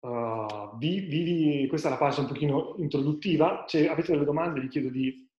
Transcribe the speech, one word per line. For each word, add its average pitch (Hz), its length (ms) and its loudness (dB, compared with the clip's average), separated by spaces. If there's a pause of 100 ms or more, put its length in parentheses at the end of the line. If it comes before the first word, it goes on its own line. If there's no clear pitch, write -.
eh, 113 760 -4
vi, 170 240 -2
vi, 165 220 -2
vi, 151 460 2
questa 156 200 0
è - 40 2
la 127 40 -2
fase 143 240 2
un 131 60 0
pochino 139 500 0
introduttiva, 151 880 0
se 151 220 4
avete 165 240 0
delle 143 140 2
domande 156 340 0
vi 131 80 -6
chiedo 131 220 -2
di 131 360 -4 (120)